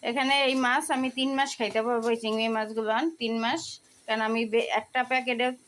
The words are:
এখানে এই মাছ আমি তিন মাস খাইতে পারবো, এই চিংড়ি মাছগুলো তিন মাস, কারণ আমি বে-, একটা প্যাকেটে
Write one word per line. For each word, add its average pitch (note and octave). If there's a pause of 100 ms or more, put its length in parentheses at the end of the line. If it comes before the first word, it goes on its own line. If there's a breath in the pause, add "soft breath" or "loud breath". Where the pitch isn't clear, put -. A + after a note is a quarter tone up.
এখানে C4 (140)
এই C4 (120)
মাছ C#4 (120)
আমি C4 (100)
তিন C4+
মাস C4+
খাইতে A3
পারবো, A#3
এই A#3
চিংড়ি A3 (100)
মাছগুলো A3 (300)
তিন A3+ (100)
মাস, C#4+ (460)
কারণ A3
আমি A3+ (120)
বে-, A#3 (100)
একটা B3+ (100)
প্যাকেটে B3 (220)